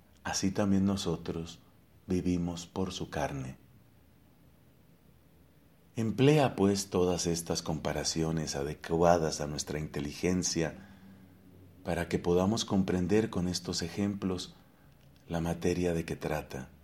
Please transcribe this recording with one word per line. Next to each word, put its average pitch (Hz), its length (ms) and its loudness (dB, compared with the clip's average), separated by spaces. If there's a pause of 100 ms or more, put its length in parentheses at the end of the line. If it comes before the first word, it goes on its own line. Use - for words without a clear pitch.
(240)
así - 260 -2
también 98 360 2
nosotros 85 720 -4 (460)
vivimos 87 600 -2
por 92 260 -4
su 85 180 -8
carne. - 480 -6 (2500)
Emplea, 127 600 4
pues, 98 320 4
todas 90 380 2
estas 82 340 -2
comparaciones 78 960 -2
adecuadas 80 840 2
a 73 40 -4
nuestra 73 320 -6
inteligencia 78 1080 -2 (960)
para 85 240 -2
que 87 100 0
podamos 90 460 2
comprender 95 640 2
con 90 200 -2
estos 87 340 -4
ejemplos 98 760 -4 (720)
la 85 140 -2
materia 85 500 0
de 82 140 0
que 73 100 -6
trata. 71 540 -6 (140)